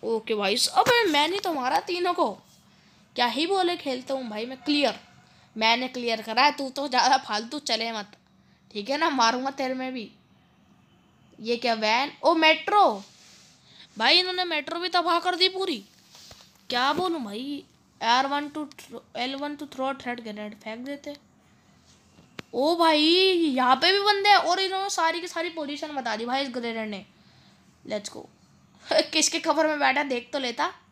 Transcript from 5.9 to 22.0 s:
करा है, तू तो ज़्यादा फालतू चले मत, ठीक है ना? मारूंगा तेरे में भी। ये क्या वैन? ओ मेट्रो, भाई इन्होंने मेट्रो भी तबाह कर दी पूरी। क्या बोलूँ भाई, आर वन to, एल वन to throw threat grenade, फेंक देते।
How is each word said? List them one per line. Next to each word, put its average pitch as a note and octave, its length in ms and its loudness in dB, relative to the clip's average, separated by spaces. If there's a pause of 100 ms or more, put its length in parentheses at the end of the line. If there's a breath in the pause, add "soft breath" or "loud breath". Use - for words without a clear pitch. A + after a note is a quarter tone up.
करा A3+ 220 2
है, D4 80 6
तू C#4+ 180 -6
तो C#4 180 -6
ज़्यादा B3+ 300 4
फालतू A#3 420 -4
चले A3+ 320 -4
मत, G#3+ 160 -8 (640 soft breath)
ठीक G#3 180 -10
है C#4 80 0
ना? D#4+ 120 2
मारूंगा B3+ 420 2
तेरे C4 220 -6
में C4 200 -8
भी। A#3 180 -12 (1300)
ये A#3 180 -2
क्या A#3 160 0
वैन? A3+ 380 2 (120)
ओ D#4+ 120 6
मेट्रो, D#4+ 680 4 (920 loud breath)
भाई C#4 220 6
इन्होंने F#4 240 -2
मेट्रो E4 360 -4
भी F4+ 100 -4
तबाह E4+ 300 2
कर F4+ 160 0
दी F#4 140 4
पूरी। F#4 360 -4 (840 loud breath)
क्या B3+ 240 2
बोलूँ E4+ 280 -2
भाई, B3 440 -10 (360)
आर B3 260 4
वन C#4+ 220 -4
to, D4+ 180 -8 (480)
एल B3+ 200 -6
वन D4 200 -8
to D4 120 -12
throw C4+ 260 -6
threat B3 260 -10
grenade, G#3+ 360 -12
फेंक A3+ 300 -14
देते। C#4+ 300 -12 (1400 soft breath)